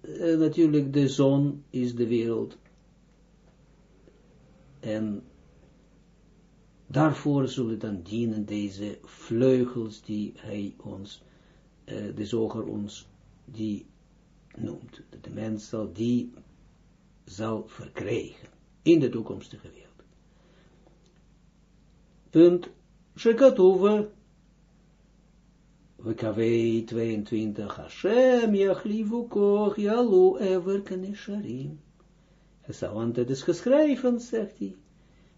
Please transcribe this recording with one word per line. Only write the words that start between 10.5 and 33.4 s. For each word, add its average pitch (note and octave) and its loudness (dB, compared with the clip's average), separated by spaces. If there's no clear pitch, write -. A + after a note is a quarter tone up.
ons, G2 -16
eh, G#2 -10
de G#2 -6
zoger A2 -4
ons, G#2+ -10
die G#2+ -8
noemt. - -12
Dat - -20
de F#2+ -18
mens G#2 -8
zal G#2 -8
die A#2 -2
zal G#2+ -8
verkrijgen - -8
in E3 6
de C3 2
toekomstige - -10
wereld. - -20
Punt. F3 6
Shekatuva. G#3 6
W A2+ -8
K - -8
W A2 -4
tweeëntwintig. A2 -4
Hashem A#3 2
yachlivu G#3+ 0
koch G#3 2
yalu G3+ 6
ever F#3+ 0
kanesharim. F#3 -8
Het A#2 -4
is C3+ -4